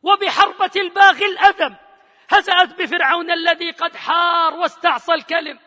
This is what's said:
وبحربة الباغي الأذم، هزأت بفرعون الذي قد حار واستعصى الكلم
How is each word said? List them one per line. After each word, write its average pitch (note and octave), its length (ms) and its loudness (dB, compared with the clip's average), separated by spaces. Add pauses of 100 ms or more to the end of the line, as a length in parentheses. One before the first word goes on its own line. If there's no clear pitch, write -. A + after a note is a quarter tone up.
وبحربة G4 720 0
الباغي F#4+ 500 4
الأذم، F#4+ 500 0 (540)
هزأت F#4 440 0
بفرعون E4+ 580 -4
الذي E4+ 400 -2
قد E4+ 240 -8
حار E4+ 580 -2
واستعصى E4 600 -4
الكلم D#4 540 -6